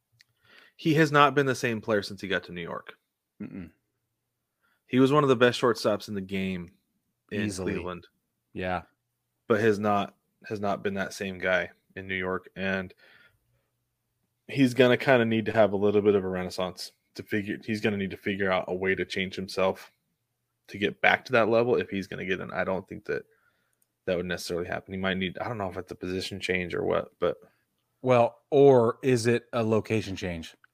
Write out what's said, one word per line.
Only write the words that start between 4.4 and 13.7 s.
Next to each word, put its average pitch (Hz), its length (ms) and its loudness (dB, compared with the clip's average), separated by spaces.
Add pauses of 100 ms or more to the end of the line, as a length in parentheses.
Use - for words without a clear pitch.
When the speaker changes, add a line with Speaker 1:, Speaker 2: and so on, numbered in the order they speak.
Speaker 1:
He 127 120 0
was 131 140 6
one 147 100 6
of 139 60 4
the 127 80 6
best 120 240 4
shortstops 110 480 0
in 107 60 -8
the 98 60 -6
game 95 500 -6 (600)
in 101 160 -4
Speaker 2:
Easily. 92 280 -6
Speaker 1:
Cleveland. 90 320 -10 (460)
Speaker 2:
Yeah. 90 300 -4 (680)
Speaker 1:
But 107 120 4
has 107 180 2
not, 104 360 0 (340)
has 107 120 -8
not 101 220 -4
been 98 120 -4
that 95 200 -6
same 95 240 -8
guy 90 320 0 (260)
in 95 100 -10
New 95 100 -6
York. 92 400 -4
And 95 360 -4 (1600)